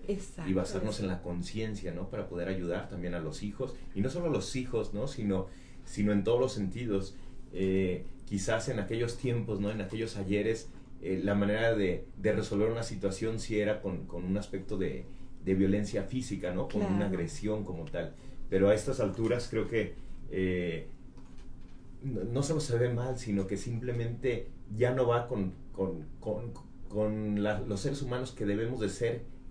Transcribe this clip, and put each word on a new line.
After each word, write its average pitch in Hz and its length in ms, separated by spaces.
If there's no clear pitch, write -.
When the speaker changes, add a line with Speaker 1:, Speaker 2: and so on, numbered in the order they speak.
Speaker 1:
Exacto. 95 420
Speaker 2:
y 95 40
basarnos 95 480
en 98 60
la 87 140
conciencia, 95 720
¿no? 92 160
Para 98 200
poder 87 180
ayudar 90 420
también 87 260
a 85 40
los 78 240
hijos, 104 320
y 98 80
no 127 80
solo 170 180
a - 20
los 107 260
hijos, 120 380
¿no? 113 140
Sino, 101 400
sino 104 280
en 101 100
todos 117 160
los 131 140
sentidos. 101 600
Eh, 95 540
quizás 110 440
en 113 100
aquellos 117 380
tiempos, 113 420
¿no? 104 100
En 107 120
aquellos 110 340
ayeres, 104 540
eh, 92 200
la 101 140
manera 107 400
de, 90 300
de 92 140
resolver 104 400
una 117 120
situación 107 560
sí 107 200
era 104 220
con, 92 260
con 87 160
un 95 140
aspecto 98 400
de, 76 280
de 95 120
violencia 98 480
física, 92 500
¿no? 92 160
Con 104 120
una 95 140
Speaker 1:
Claro. 101 120
Speaker 2:
agresión 95 580
como 85 200
tal. 82 280
Pero 98 200
a 104 40
estas 123 280
alturas 107 500
creo 107 160
que, 104 260
eh, 87 560
no, 113 200
no 123 200
solo 156 160
se 117 180
ve 123 160
mal, 123 240
sino 98 300
que 101 100
simplemente 117 920
ya 123 180
no 127 140
va 120 200
con, 92 260
con, 82 320
con, - 320
con 107 540
la, 104 180
los 101 200
seres - 200
humanos 123 300
que 104 140
debemos 113 340
de 104 100
ser, - 320